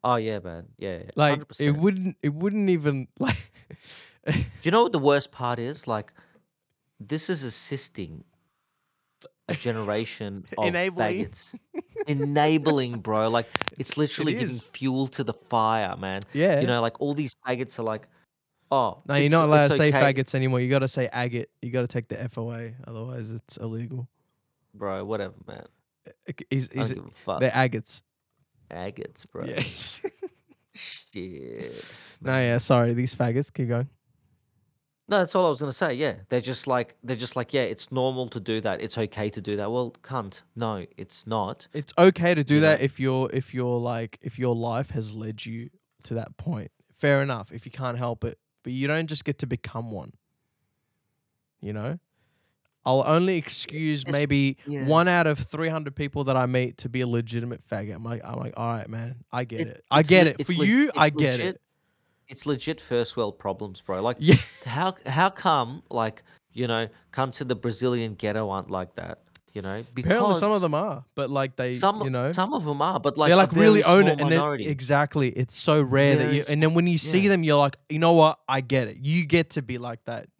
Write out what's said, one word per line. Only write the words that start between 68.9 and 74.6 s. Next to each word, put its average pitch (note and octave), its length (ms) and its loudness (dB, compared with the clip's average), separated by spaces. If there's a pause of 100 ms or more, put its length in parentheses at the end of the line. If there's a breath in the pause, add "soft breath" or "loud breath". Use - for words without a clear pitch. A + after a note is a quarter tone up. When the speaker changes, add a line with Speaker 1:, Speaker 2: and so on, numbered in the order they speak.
Speaker 1:
that? E2+ 240 -12 (340)
You G#2 80 -8
know, G2 220 -8 (120)
Speaker 2:
Apparently, G3 440 2
some G#3 120 2
of G#3 60 4
Speaker 1:
because F#3 60 2
Speaker 2:
them D#3 100 0
are, D3+ 400 -4
but, C#3 160 -4
like, C3+ 260 -2
they, B2+ 200 -4
Speaker 1:
some, G3 260 0
Speaker 2:
you C3+ 80 -2
know, B2+ 220 -2
Speaker 1:
some F#3 200 0
of A3+ 140 -4
them C#3+ 160 -2
are, F#3 180 0
but, C#3 160 0
like, D3+ 140 4
Speaker 2:
they're, F3 60 10
Speaker 1:
a F#3+ 60 10
Speaker 2:
like, F#3 100 6
really G#3 320 8
Speaker 1:
very F3 120 8
Speaker 2:
own G3+ 100 10
Speaker 1:
small - 80 6
Speaker 2:
it, D3 80 0
and D#3 100 4
then D#3+ 80 6
Speaker 1:
minority. C#3+ 280 0